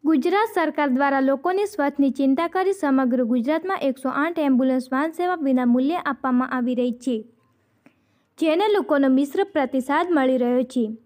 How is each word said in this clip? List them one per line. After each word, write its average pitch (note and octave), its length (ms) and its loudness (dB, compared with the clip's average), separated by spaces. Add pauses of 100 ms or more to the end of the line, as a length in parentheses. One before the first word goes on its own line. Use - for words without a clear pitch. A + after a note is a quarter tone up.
ગુજરાત F4 480 2
સરકાર D#4 400 0
દ્વારા C#4 300 2
લોકોની F4+ 440 -2
સ્વાસ્થ્યની C#4 480 0
ચિંતા C4+ 340 0
કરી F#4+ 220 0
સમગ્ર C4 560 0
ગુજરાતમાં D#4 580 -2
એકસો C4 320 -4
આઠ E4+ 220 -4
એમ્બ્યુલન્સ C4 500 2
વાહન C#4 240 -2
સેવા F4+ 300 -2
વિના B3+ 260 2
મૂલ્યે C4 400 0
આપવામાં B3+ 440 -2
આવી B3 220 -2
રહી B3 160 0 (100)
છે, B3 120 -2 (1200)
જેને E4 360 2
લોકોનો C#4+ 420 2
મિશ્ર C#4+ 260 0 (120)
પ્રતિસાદ C#4+ 640 0
મળી C4 260 2
રહ્યો B3 200 0 (120)
છે. A#3+ 100 0 (220)